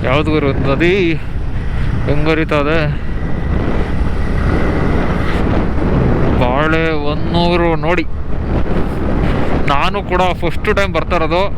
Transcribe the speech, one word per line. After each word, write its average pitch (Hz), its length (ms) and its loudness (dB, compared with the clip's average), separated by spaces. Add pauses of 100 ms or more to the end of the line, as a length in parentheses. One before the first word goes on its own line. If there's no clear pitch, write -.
ಯಾವ್ದು 151 240 0
ಗುರು 143 220 0 (140)
ನದಿ 156 280 2 (1120)
ಹೆಂಗರಿತಾ 151 580 2
ಇದೆ? 160 140 2 (3500)
ಬಾಳೆ 151 420 0 (220)
ಹೊನ್ನೂರು 170 720 0
ನೋಡಿ, 160 300 0 (1700)
ನಾನು 180 360 0
ಕೂಡ 180 120 0 (200)
ಫಸ್ಟ್ 175 340 0
ಟೈಮ್ 196 180 0
ಬರ್ತಾ 160 220 -2
ಇರೋದು 165 260 0 (160)